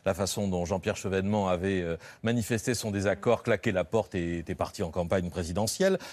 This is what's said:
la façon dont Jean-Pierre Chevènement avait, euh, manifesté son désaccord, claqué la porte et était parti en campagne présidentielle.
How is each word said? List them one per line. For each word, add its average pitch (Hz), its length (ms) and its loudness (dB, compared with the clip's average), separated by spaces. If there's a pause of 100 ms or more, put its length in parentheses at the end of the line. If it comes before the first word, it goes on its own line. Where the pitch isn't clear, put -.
la 95 80 2
façon 98 340 -2
dont 90 200 0
Jean-Pierre 98 300 0
Chevènement 98 500 0
avait, 92 340 2
euh, 85 140 -2 (280)
manifesté 117 500 0
son 110 180 -4
désaccord, 98 500 2
claqué 113 300 2
la 90 140 2
porte 110 300 0
et 85 240 -2
était 85 140 -6
parti 92 300 -4
en 82 80 -4
campagne 87 380 0
présidentielle. 101 680 0 (160)